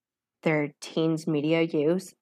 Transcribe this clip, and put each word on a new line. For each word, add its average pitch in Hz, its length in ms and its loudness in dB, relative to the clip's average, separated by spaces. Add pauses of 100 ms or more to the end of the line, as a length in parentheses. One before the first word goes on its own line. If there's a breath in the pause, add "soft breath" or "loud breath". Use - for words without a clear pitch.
(440)
their 151 360 0
teens' 160 460 -2
media 156 360 2
use, 165 600 0